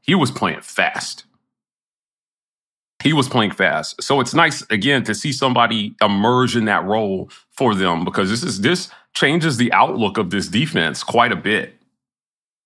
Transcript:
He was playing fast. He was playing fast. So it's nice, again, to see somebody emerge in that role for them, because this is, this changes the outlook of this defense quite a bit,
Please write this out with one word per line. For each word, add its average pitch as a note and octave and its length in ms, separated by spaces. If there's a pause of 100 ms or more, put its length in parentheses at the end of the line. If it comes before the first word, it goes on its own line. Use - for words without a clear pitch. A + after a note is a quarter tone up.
He E3+ 140
was D3 160
playing E2 300
fast. - 640 (1800)
He C#3 120
was C3 160
playing G#2+ 220
fast. D2+ 520
So C#3 160
it's B2 140
nice, D#3 360
again, A#2 360
to A2 100
see D3 160
somebody A#2 680
emerge A2+ 560
in A2+ 80
that F#2+ 180
role G2 460 (220)
for A#2+ 220
them, F2+ 300
because G2 260
this A#2 140
is, F3 160
this C3 300 (240)
changes D#3 420
the A#2 160
outlook A2 460
of F#2+ 140
this F#2 180
defense E2+ 520
quite A#2 300
a F#2+ 60
bit, - 380 (920)